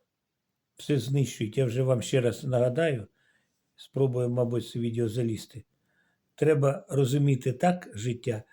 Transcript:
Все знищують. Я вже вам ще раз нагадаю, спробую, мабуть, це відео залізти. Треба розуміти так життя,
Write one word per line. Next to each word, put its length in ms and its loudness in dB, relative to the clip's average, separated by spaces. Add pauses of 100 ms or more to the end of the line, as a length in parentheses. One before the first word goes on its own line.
(760)
Все 240 -2
знищують. 580 -2
Я 80 2
вже 180 -2
вам 180 2
ще 200 0
раз 220 -2
нагадаю, 640 0 (680)
спробую, 540 -2
мабуть, 400 -2
це 100 -8
відео 300 -2
залізти. 560 -4 (680)
Треба 540 2
розуміти 640 2
так 400 0
життя, 600 -6